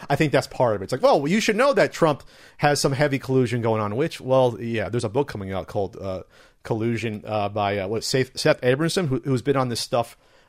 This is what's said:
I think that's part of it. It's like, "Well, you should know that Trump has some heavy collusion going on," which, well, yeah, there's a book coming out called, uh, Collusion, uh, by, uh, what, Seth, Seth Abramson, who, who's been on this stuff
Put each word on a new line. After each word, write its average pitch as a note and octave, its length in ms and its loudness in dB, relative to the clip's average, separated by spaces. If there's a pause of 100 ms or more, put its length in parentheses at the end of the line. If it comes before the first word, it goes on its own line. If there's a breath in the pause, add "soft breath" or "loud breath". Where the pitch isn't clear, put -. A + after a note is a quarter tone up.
I D3 60 0
think D3 160 2
that's C3 160 2
part A#2 300 0
of F#2+ 60 -6
it. - 20 -8
It's - 80 -10
like, C#3+ 100 -2
"Well, G#3 240 6
you G3 140 2
should F#3+ 160 2
know C4+ 160 4
that D#3 200 2
Trump D3+ 300 2 (360 loud breath)
has D3 220 4
some D3+ 120 0
heavy C3+ 260 0
collusion B2 440 2
going A2 180 2
on," G#2 160 -2
which, D#3 240 -4
well, B2+ 400 2
yeah, A2+ 280 -4
there's A2+ 140 -2
a A2 60 -2
book C3 180 0
coming G2 260 -8
out F#2 140 -6
called, G2 300 -4
uh, F#2 260 -8 (400 soft breath)
Collusion, A2+ 640 -4
uh, G#2+ 220 -2
by, G#2 300 -2
uh, F#2+ 100 -4
what, G#2+ 160 -4
Seth, - 340 -2
Seth D3+ 220 2
Abramson, D#3 480 0
who, C3 160 -2
who's C3 160 0
been C3+ 160 0
on B2+ 140 0
this A2 100 -4
stuff - 360 -4 (320 soft breath)